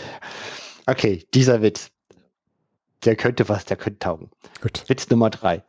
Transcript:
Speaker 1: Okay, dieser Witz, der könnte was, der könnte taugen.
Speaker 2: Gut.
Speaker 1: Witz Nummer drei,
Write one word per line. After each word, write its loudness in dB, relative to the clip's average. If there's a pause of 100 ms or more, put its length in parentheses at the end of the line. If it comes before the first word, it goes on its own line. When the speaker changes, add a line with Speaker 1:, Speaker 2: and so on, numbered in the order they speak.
(880)
Speaker 1:
Okay, 0
dieser 6
Witz, 0 (1120)
der 4
könnte 0
was, -2
der -4
könnte -8
taugen. -6 (300)
Speaker 2:
Gut. -6
Speaker 1:
Witz -2
Nummer 4
drei, -2